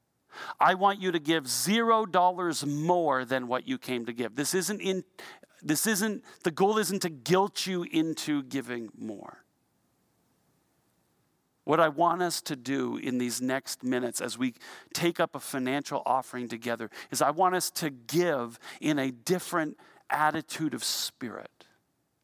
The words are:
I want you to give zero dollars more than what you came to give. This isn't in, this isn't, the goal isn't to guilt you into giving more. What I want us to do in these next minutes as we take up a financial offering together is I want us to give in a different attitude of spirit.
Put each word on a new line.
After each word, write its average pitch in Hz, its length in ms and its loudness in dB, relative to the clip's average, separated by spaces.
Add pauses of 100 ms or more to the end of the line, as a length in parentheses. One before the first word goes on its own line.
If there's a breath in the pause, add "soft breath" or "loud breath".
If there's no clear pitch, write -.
(580 loud breath)
I 165 160 6
want 196 260 4
you 185 120 0
to 170 60 2
give 156 280 2
zero 220 600 2
dollars 180 580 2
more 147 600 2
than 127 240 0
what 127 200 -2
you 131 80 -2
came 120 300 -4
to 120 60 -4
give. 117 220 -4
This 135 200 0
isn't 190 260 -2
in, 185 240 -2 (580 loud breath)
this 151 240 0
isn't, 208 380 0 (180 loud breath)
the 180 80 0
goal 196 280 2
isn't 196 240 0
to 180 80 -2
guilt 165 560 2
you 185 180 -2
into 156 600 0
giving 120 440 -6 (100)
more. 110 460 -12 (2250)
What 151 140 4
I 165 100 8
want 170 340 2
us 175 200 -2
to 156 140 -6
do 123 400 -2
in 127 220 -2
these 120 220 -2
next 131 440 -4
minutes 123 360 0
as 123 180 -4
we 123 160 0 (380 loud breath)
take 170 280 0
up 165 160 0
a 135 40 -12
financial 139 640 -4
offering 123 440 -2
together 117 420 -4 (200 loud breath)
is 143 120 0
I 139 80 4
want 180 240 2
us 175 180 -2
to 160 180 -4
give 127 680 0 (220 loud breath)
in 151 180 2
a 135 140 0
different 160 640 -2 (340 soft breath)
attitude 151 640 0
of 120 80 -6
spirit. - 840 -6 (580)